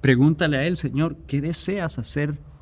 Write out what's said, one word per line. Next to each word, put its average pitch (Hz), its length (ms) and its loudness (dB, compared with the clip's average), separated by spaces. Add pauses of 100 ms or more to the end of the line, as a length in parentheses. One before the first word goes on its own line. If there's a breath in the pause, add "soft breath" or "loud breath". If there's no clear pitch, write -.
pregúntale 147 580 4
a 135 60 -2
Él: 175 120 -2
"Señor, 147 400 -2 (100)
¿qué 139 140 -2
deseas 170 580 -4
hacer 143 400 -2 (240)